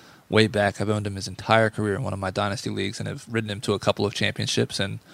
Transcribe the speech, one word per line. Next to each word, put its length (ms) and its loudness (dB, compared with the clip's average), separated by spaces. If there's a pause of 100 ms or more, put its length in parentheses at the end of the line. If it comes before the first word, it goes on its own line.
(280)
way 180 6
back. 340 2
I've 100 0
owned 160 0
him 100 -6
his 120 -8
entire 420 4
career 240 -2
in 80 -4
one 100 -4
of 60 -6
my 120 -2
dynasty 380 -2
leagues 300 -4
and 100 -6
have 200 -10
ridden 220 -2
him 120 -4
to 100 2
a 60 2
couple 260 2
of 100 0
championships 640 0
and 200 -2 (160)